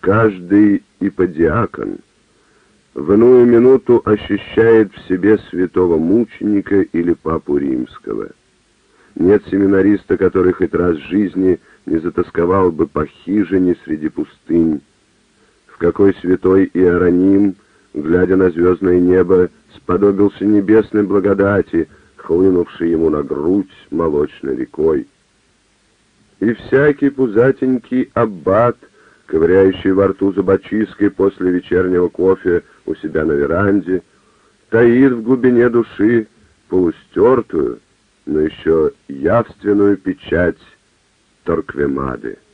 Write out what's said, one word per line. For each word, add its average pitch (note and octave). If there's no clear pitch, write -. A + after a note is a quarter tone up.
Каждый G2+
иподиакон — E2
в D2
иную A#2+
минуту A#2+
ощущает G#2+
в -
себе F#2+
святого F2+
мученика G2+
или E2+
папу D#2
римского. B1
Нет G2
семинариста, G2
который F#2
хоть F2
раз E2+
в C#2
жизни F#2
не D#2+
затасковал F2
бы D#2+
по D2
хижине F2+
среди D#2
пустынь, D#2
в -
какой F#2
святой F#2
Иероним, F2+
глядя F2+
на F#2
звездное F2+
небо, F2+
сподобился G2
небесной G#2
благодати, G2
хлынувшей F2
ему E2
на D2
грудь D2+
молочной D2
рекой. C#2+
И A2
всякий C#3
пузатенький B2+
аббат — A2
ковыряющий F#2
во F#2+
рту F#2+
зубочисткой G2
после F#2+
вечернего F2+
кофе F2+
у D#2
себя D#2
на D#2
веранде, F2
таит A#2+
в A#2
глубине B2
души A2+
полустертую, F2+
но D2+
еще D#2
явственную G2+
печать F2+
Торквемады. C2+